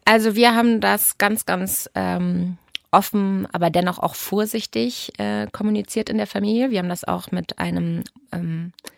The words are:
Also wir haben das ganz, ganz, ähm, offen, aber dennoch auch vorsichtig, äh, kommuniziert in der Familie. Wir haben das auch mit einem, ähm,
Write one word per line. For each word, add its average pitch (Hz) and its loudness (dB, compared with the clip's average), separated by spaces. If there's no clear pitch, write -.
Also 220 4
wir 233 6
haben 233 4
das 202 2
ganz, 208 0
ganz, 185 -4
ähm, 180 -2
offen, 196 2
aber 170 2
dennoch 175 0
auch - -2
vorsichtig, 220 -2
äh, 208 -2
kommuniziert 208 -2
in 214 0
der 214 0
Familie. 220 0
Wir 208 0
haben 180 -2
das 175 -6
auch 180 -4
mit 180 -6
einem, 175 -2
ähm, 170 -6